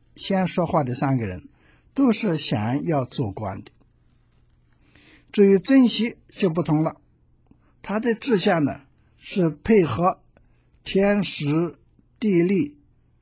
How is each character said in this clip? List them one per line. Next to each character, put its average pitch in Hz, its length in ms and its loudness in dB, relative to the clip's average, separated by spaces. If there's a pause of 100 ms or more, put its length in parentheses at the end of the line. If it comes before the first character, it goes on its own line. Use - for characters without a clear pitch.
(140)
先 190 320 -2
说 175 180 -2
话 156 200 0
的 120 100 -6
三 135 240 0
个 110 80 -4
人， 90 220 -10 (440)
都 269 200 2
是 196 240 -2
想 123 480 -4
要 147 200 -2
做 120 280 -6
官 101 300 -10
的。 - 100 -20 (1600)
至 202 140 6
于 196 120 6
曾 262 280 4
皙 220 300 -2 (120)
就 - 200 -2
不 160 140 -2
同 151 220 0
了， - 160 -6 (840)
他 202 160 -4
的 233 160 0
志 220 240 0
向 165 260 0
呢， 104 180 -4 (340)
是 170 340 -2
配 190 340 2
合 156 380 -2 (640)
天 202 380 0
时、 156 540 -4 (440)
地 185 220 2
利、 185 360 0 (440)